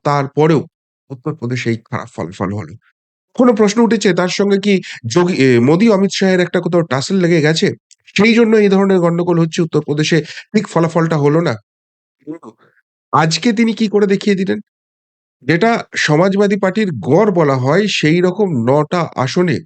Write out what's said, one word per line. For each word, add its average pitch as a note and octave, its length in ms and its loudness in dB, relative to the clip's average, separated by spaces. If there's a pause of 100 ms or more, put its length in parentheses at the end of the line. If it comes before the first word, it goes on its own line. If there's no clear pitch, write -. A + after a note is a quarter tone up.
তারপরেও C#3+ 600 0 (440)
উত্তরপ্রদেশে B2 600 -8
এই A2+ 60 -2
খারাপ - 320 -12
ফলাফল F#2+ 460 -8
হলো। F#2 200 -10 (600)
কোনো B3 180 4
প্রশ্ন G#3+ 300 0
উঠেছে G#3 320 2
তার F3+ 140 0
সঙ্গে G3+ 300 0
কি G3 220 0 (260)
যোগী, F3 280 0
এ, B2+ 240 4
মোদী E3 300 4
অমিত G3 260 2
শাহের F#3 260 2
একটা F3 200 -2
কোথাও F3 220 0
টাসেল C#3 340 -4
লেগে E3+ 240 2
গেছে, D#3+ 320 0 (440)
সেই G#3+ 180 4
জন্য A3 220 4
এই G#3 120 4
ধরনের G3 320 2
গন্ডগোল E3+ 380 0
হচ্ছে E3 240 0
উত্তরপ্রদেশে, D3+ 600 -2
ঠিক - 460 -6
ফলাফলটা E3 480 0
হলো D3 240 2
না? D3+ 140 -2 (680)
কিন্তু C#3 280 -16 (600)
আজকে D#3+ 400 0
তিনি A3+ 200 0
কি G#3+ 160 -2
করে G#3 180 2
দেখিয়ে G3 300 0
দিলেন? G3 220 -4 (840)
যেটা E3+ 420 0 (100)
সমাজবাদী G3 640 2
পার্টির G3 320 -2 (120)
গড় F3 300 2
বলা D3+ 260 0
হয়, D3 320 0
সেই E3 320 0
রকম F3+ 480 -2
নটা D3+ 480 0
আসনে C3 500 -2